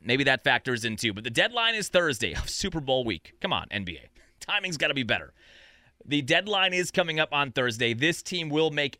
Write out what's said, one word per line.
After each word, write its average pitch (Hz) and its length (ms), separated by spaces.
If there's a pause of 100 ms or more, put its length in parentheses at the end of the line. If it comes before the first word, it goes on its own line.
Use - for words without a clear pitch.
Maybe 127 220
that 131 180
factors 123 420
in 113 120
too. 110 160
But 104 100
the 120 80
deadline 226 460
is 202 120
Thursday 143 460
of - 160
Super 180 300
Bowl 131 240
week. - 360
Come 185 120
on, 95 180
N 101 140
B 85 180
A. - 60 (320)
Timing's 190 360
gotta 151 180
be 135 100
better. 95 280 (720)
The 143 180
deadline 185 520
is 180 160
coming 160 300
up 156 120
on 143 200
Thursday. 120 420
This 156 260
team 170 280
will 151 240
make 147 280